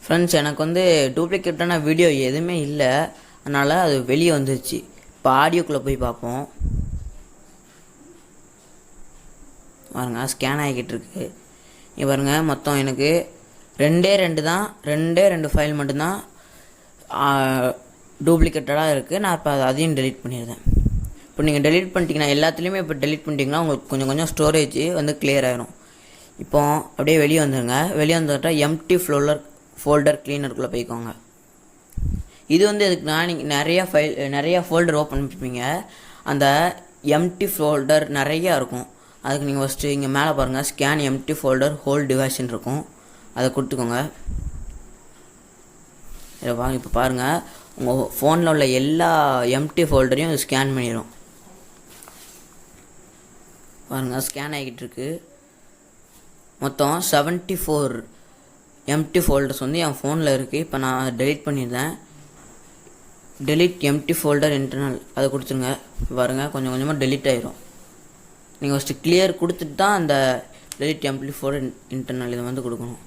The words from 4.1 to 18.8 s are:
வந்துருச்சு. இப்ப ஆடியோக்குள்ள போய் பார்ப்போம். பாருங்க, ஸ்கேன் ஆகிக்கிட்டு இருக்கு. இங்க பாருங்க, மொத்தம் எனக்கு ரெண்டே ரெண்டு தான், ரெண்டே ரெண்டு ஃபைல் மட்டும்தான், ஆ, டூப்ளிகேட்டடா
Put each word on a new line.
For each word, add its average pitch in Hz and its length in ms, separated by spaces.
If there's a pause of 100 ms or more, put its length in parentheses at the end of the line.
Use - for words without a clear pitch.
வந்துருச்சு. 135 420 (380)
இப்ப - 100 (160)
ஆடியோக்குள்ள 165 420
போய் 135 200
பார்ப்போம். 120 360 (3500)
பாருங்க, 123 300 (100)
ஸ்கேன் 139 320
ஆகிக்கிட்டு 123 300
இருக்கு. - 280 (720)
இங்க 135 140
பாருங்க, 139 220 (180)
மொத்தம் 143 320
எனக்கு 135 280 (720)
ரெண்டே 175 300 (100)
ரெண்டு 160 260
தான், 185 160 (260)
ரெண்டே 165 440
ரெண்டு 156 180
ஃபைல் 151 280
மட்டும்தான், 151 380 (1040)
ஆ, 139 40 (1000)
டூப்ளிகேட்டடா 156 680